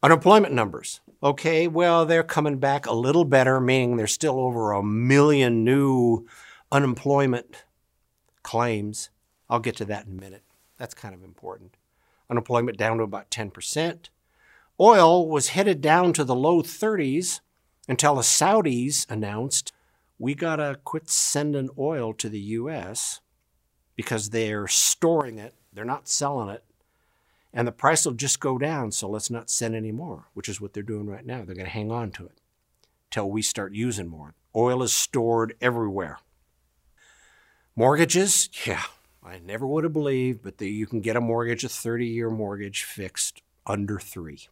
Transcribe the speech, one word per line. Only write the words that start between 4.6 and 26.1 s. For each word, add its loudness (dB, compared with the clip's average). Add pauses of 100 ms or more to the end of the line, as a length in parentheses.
a 0
million 4
new 4 (420)
unemployment 0 (800)
claims. -4 (400)
I'll 2
get -4
to -6
that -8
in -14
a -12
minute. -20 (340)
That's -14
kind -16
of -20
important. -18 (540)
Unemployment -2
down 0
to 0
about -8
ten -8
percent. -6 (680)
Oil 8
was 0
headed 2
down 6
to 0
the 2
low 4
thirties -2 (480)
until 4
the -2
Saudis 2
announced, -4 (440)
"We -4
gotta -4
quit -8
sending -2
oil -4
to -10
the -8
U -6
S -8 (760)
because -6
they're -4
storing 0
it, -16 (180)
they're -12
not -8
selling -4